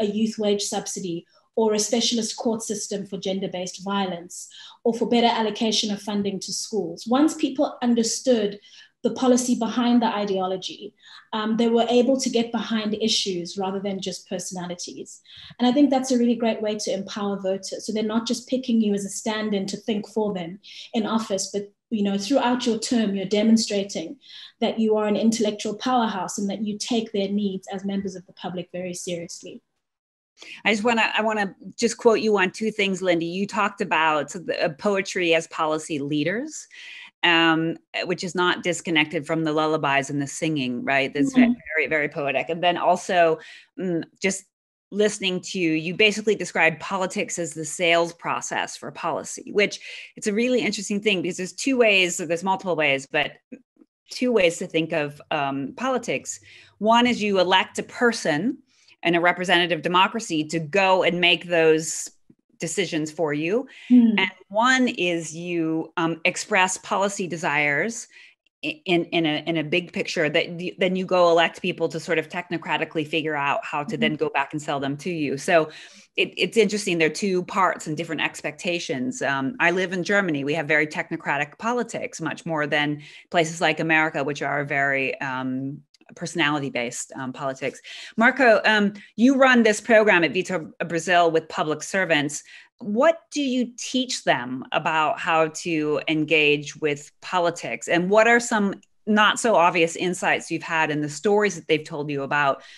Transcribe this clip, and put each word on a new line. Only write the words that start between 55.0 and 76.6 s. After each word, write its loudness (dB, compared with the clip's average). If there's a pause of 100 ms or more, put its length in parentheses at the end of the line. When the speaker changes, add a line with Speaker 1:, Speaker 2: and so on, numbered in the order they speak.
Speaker 2:
um, -2
politics. -4 (400)
One 4
is 0
you 2
elect 2
a -2
person 0 (440)
in 2
a 2
representative 2
democracy 2
to -4
go 4
and 2
make 4
those 2 (500)
decisions -4
for -2
you. -2 (220)
Speaker 1:
Hmm. 8
Speaker 2:
And 2 (180)
one 4
is -2
you, -2
um, 0
express 0
policy -2
desires -2 (560)
i-, -8
in, 2
in 0
a, -2
in -2
a -2
big -2
picture -2
that 0
y-, -8
then 0
you -4
go 4
elect 2
people -2
to -8
sort -2
of -2
technocratically -4
figure -2
out -2
how -4
to -6
Speaker 1:
Mm-hmm. -4
Speaker 2:
then 2
go -2
back -2
and -6
sell -4
them -4
to -8
you. -2
So 2 (460)
it, 0
it's -2
interesting. 2